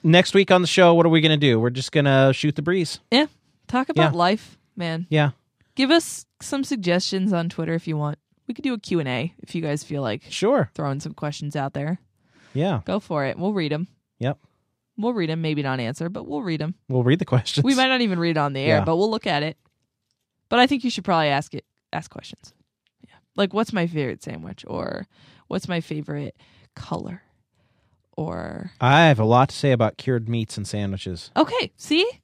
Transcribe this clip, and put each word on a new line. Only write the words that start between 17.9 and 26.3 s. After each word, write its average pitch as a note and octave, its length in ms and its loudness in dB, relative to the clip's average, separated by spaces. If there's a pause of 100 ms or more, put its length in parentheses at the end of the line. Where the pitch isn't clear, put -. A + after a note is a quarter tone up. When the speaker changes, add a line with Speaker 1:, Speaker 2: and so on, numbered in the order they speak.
Speaker 2:
even F#3+ 160 0
read E3+ 140 0
it D#3 60 0
on C#3+ 160 0
the C3+ 80 -4
air, D3+ 160 2
Speaker 1:
Yeah. - 80 0
Speaker 2:
but E3 100 2
we'll G#3 160 2
look A3 160 -4
at D3 160 0
it. - 140 -8 (880)
But A#3+ 120 2
I B3+ 80 6
think C4+ 180 -2
you A#3+ 40 0
should G3+ 140 -6
probably E3 240 2
ask C#3+ 260 -2
it. - 120 -12 (260)
Ask - 200 -8
questions. - 420 -20 (480)
Yeah. - 140 -20 (200)
Like, G3 180 0
"What's A3 200 -2
my E3+ 140 0
favorite D3 360 -6
sandwich?" - 440 -14
Or, - 400 -8 (400)
"What's F3+ 200 -6
my E3+ 140 -4
favorite D3 560 -8 (380)